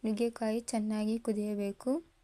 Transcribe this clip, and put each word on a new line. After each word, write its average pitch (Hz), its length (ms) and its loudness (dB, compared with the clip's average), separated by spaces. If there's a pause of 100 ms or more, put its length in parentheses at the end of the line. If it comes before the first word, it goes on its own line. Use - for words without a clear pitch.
ನುಗ್ಗೆಕಾಯಿ 226 560 0 (120)
ಚೆನ್ನಾಗಿ 214 480 0
ಕುದಿಯಬೇಕು 208 720 0 (320)